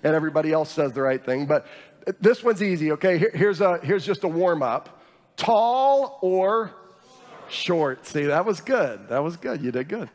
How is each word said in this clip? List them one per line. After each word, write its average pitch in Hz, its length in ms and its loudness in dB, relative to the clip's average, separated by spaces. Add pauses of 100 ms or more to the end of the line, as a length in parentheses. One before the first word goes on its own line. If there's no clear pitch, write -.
and 156 120 4
everybody 156 360 0
else 156 200 0
says 143 200 0
the 135 120 -2
right 131 200 0
thing. 131 220 -2
But 147 220 0 (520)
this 226 240 0
one's 220 200 0
easy, 156 300 0
okay? 175 260 0
Here, 214 120 2
here's 196 300 0
a, 180 220 4
here's 185 200 0
just 196 200 -4
a 185 40 -2
warm 165 360 0
up. - 360 -4 (360)
Tall 254 880 2
or 190 500 2 (760)
short? 156 600 -2
See, 147 160 -2
that 147 200 2
was 208 160 0
good. 131 500 -2
That 123 100 0
was 165 180 -4
good. 180 240 -6
You 123 100 -4
did 127 160 -4
good. 185 260 -8